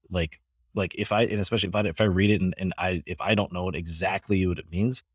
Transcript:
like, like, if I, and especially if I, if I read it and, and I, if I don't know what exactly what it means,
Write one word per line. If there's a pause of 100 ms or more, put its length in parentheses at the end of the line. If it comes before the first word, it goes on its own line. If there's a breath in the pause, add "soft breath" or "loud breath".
like, (320)
like,
if
I,
and
especially
if
I,
if
I
read
it
and,
and
I,
if
I
don't
know
what
exactly
what
it
means, (120)